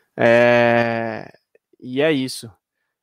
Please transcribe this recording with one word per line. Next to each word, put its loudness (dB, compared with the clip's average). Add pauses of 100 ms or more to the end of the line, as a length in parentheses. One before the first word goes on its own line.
(180)
É, 2 (480)
e -8
é 0
isso. -6 (520)